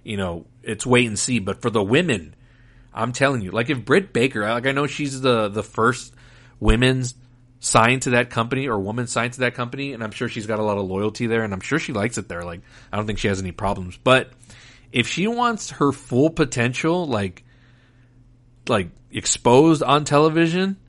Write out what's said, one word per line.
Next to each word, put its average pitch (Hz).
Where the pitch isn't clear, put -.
you 107
know, 87
it's 110
wait 123
and 107
see. 123
But 98
for 120
the 107
women, 107
I'm 117
telling 135
you, 92
like, 117
if 127
Britt 170
Baker, 117
like, 117
I 135
know 139
she's 135
the, 117
the 101
first 117
women's 123
signed 123
to -
that 120
company 127
or 110
woman 110
signed 120
to 127
that 123
company, 135
and 117
I'm 104
sure 117
she's 107
got 107
a -
lot 104
of 101
loyalty 104
there, 113
and 104
I'm 95
sure 151
she -
likes 113
it 98
there. 87
Like, 87
I 101
don't 107
think 104
she -
has 98
any 92
problems. 92
But 127
if 120
she 180
wants 240
her 143
full 135
potential, 160
like, 101
like, 98
exposed 143
on 143
television 165